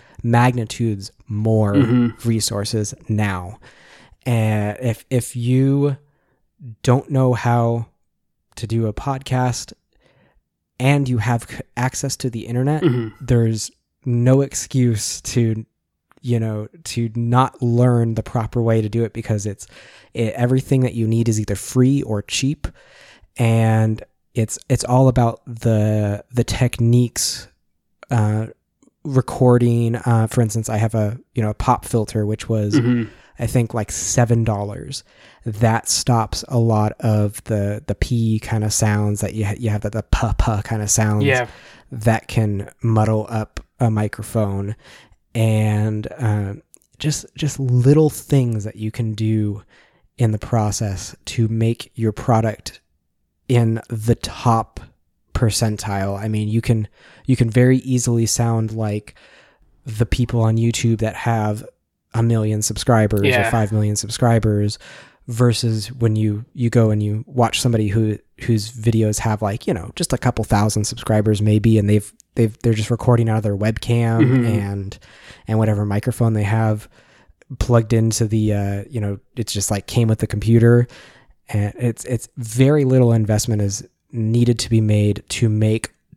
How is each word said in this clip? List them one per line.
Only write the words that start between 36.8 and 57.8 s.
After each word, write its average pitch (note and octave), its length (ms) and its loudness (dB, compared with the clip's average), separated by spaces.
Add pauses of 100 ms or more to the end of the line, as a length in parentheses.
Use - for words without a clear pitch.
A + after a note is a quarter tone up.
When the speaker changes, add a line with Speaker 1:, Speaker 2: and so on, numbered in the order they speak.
Speaker 1:
of G#2+ 440 0
the, G#2 420 -2
the G2+ 80 -4
P A2+ 460 0
kinda G#2+ 300 -2
sounds G#2 520 0
that G#2 100 -4
you G#2+ 140 -4
ha-, G2+ 120 -4
you A#2 120 -2
have, G#2 100 -2
that G#2 120 -6
the G#2+ 100 -4
puh, - 340 0
puh G#2+ 240 0
kinda G#2+ 260 -4
sounds G#2+ 380 2
Speaker 2:
Yeah. B2+ 240 2 (420)
Speaker 1:
that A2+ 380 -2
can G#2 400 -2 (140)
muddle A2 480 2
up A2 300 -6 (180)
a A#2+ 120 2
microphone, G#2 840 -4 (580)
and, G#2+ 720 0 (120)
uh, G#2 360 -2 (440)
just, - 260 -4 (100)
just - 240 -6
little C3+ 520 4
things A#2 540 0
that G#2+ 120 -12
you G#2+ 140 -6
can A2 240 -4
do G#2+ 480 -2 (560)
in A#2 140 2
the G#2+ 60 -2
process G#2 880 -4
to A2+ 240 -2
make A2+ 460 -2
your A2 180 0
product - 680 -2 (680)
in A#2 400 2
the A2+ 280 0
top - 640 -2 (520)
percentile. G2+ 880 -2
I A2 80 -6
mean, G#2+ 200 -2
you A2+ 120 0
can, A2 280 -2 (360)
you C3 120 2
can A#2 120 2
very B2+ 300 4
easily A#2+ 480 0